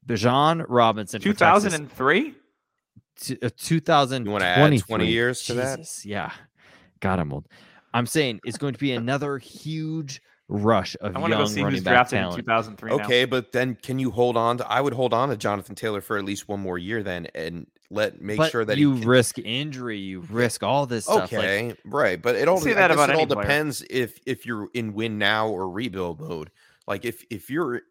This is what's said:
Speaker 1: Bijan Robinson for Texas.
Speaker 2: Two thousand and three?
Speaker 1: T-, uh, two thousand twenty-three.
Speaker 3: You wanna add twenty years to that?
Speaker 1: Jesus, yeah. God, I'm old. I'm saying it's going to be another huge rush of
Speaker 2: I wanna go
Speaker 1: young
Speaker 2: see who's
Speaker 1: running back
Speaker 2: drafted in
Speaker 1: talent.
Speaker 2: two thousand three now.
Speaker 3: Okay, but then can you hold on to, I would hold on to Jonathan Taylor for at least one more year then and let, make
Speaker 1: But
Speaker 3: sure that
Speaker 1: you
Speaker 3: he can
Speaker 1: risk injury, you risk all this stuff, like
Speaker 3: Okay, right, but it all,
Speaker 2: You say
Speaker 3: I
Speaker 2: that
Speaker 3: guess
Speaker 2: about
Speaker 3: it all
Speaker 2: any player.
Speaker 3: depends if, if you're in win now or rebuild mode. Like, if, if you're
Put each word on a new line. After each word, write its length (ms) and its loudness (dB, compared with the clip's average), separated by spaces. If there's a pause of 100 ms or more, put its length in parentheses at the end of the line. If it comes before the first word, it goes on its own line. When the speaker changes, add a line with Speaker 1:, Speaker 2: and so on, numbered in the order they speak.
Speaker 1:
Bijan 600 2
Robinson 520 2
for 80 -14
Texas. 100 0
Speaker 2:
Two 60 6
thousand 300 6
and 180 -6
three? 420 2 (840)
Speaker 1:
T-, 220 -8
uh, 140 -2
two 240 0
thousand 440 2
twenty-three. 300 2
Speaker 3:
You 60 6
wanna 160 8
add 100 0
twenty 220 0
years 360 0
to 100 -4
that? 240 -2
Speaker 1:
Jesus, 280 -14
yeah. 260 -6 (680)
God, 180 0
I'm 140 -2
old. 140 -10 (460)
I'm 140 0
saying 380 0
it's 140 -8
going 160 -4
to 60 -10
be 120 0
another 460 -2
huge 840 -8 (260)
rush 520 2
of 160 -6
Speaker 2:
I 40 -4
wanna 160 0
go 40 2
Speaker 1:
young 80 2
Speaker 2:
see 120 -2
who's 40 0
Speaker 1:
running 200 0
back 100 0
Speaker 2:
drafted 240 2
in 40 0
Speaker 1:
talent. 140 -6
Speaker 2:
two 100 -8
thousand 300 -2
three 200 -8
now. 80 -2
Speaker 3:
Okay, 200 2
but 280 -4
then 240 -2
can 220 -8
you 120 -2
hold 260 2
on 220 2
to, 120 -6
I 100 2
would 120 0
hold 220 0
on 160 2
to 80 -2
Jonathan 360 -4
Taylor 280 -4
for 160 -4
at 60 -4
least 240 -6
one 120 -6
more 160 -4
year 260 -6
then 320 -6
and 320 -8 (240)
let, 300 -2
make 160 -6
Speaker 1:
But 140 2
Speaker 3:
sure 160 -2
that 100 0
Speaker 1:
you 160 6
Speaker 3:
he 80 -2
can 80 0
Speaker 1:
risk 300 6
injury, 600 -6
you 220 -8 (100)
risk 320 0
all 220 0
this 200 -6
stuff, 280 0
like 0 -
Speaker 3:
Okay, 420 -2 (120)
right, 340 0
but 140 2
it 120 2
all, 120 4
Speaker 2:
You 60 -2
say 80 2
Speaker 3:
I 20 2
Speaker 2:
that 140 6
Speaker 3:
guess 80 6
Speaker 2:
about 120 6
Speaker 3:
it 60 4
all 80 4
Speaker 2:
any 100 2
player. 100 0
Speaker 3:
depends 460 0
if, 380 -4
if 180 -6
you're 300 -6
in 180 -4
win 240 -4
now 320 2
or 220 -4
rebuild 500 -6
mode. 300 -10 (360)
Like, 200 -6
if, 240 -8
if 180 -12
you're 320 -2 (100)